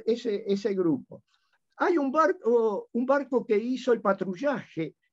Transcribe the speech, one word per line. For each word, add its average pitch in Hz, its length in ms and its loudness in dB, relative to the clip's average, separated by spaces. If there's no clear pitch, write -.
ese, 220 400 -2
ese 202 300 0
grupo. 151 480 -2
Hay 349 200 2
un 277 140 0
barco, 233 800 2
un 240 140 -2
barco 269 400 0
que 214 120 2
hizo 247 360 -2
el 220 80 0
patrullaje 190 960 -4